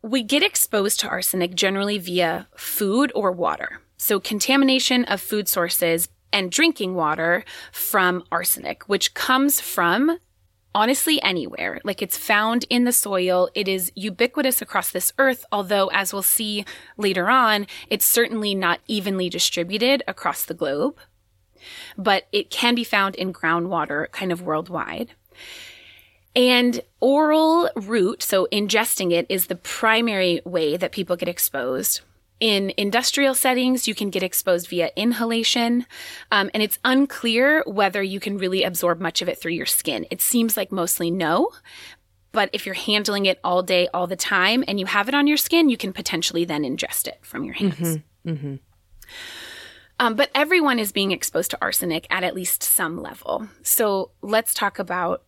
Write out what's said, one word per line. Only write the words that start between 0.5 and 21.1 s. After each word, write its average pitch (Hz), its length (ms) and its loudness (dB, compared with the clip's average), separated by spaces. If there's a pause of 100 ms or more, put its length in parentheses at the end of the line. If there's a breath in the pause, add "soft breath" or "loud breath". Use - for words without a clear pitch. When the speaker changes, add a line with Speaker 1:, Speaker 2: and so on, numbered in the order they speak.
Speaker 1:
to 208 80 -4
arsenic 185 460 -2
generally 196 420 0
via 175 580 -2
food 220 600 0
or 196 160 2
water. 110 500 -4 (160)
So 202 220 0
contamination 262 880 2
of 196 160 -2
food 208 260 -4
sources 170 600 0 (240)
and 190 200 0
drinking 240 440 2
water 165 480 0 (280 loud breath)
from 180 600 0
arsenic, - 560 -4
which - 260 0
comes 269 460 2
from 233 600 2 (560)
honestly 269 480 2
anywhere. 131 600 -4
Like, 196 180 -6
it's - 160 -6
found 220 520 2
in 247 160 2
the 247 80 2
soil. 180 640 2
It 190 120 -2
is 190 280 -2
ubiquitous 247 680 -2
across - 300 -4
this - 260 -2
earth, 262 340 2
although, 196 360 2
as 196 260 0
we'll 196 80 -4
see 208 420 -2 (320 loud breath)
later 190 340 2
on, 220 360 4 (240 loud breath)
it's - 160 0
certainly 226 500 2
not 175 320 0
evenly 190 420 -2
distributed 208 800 0
across - 380 -4
the - 80 -8
globe. 147 440 -2 (1000 loud breath)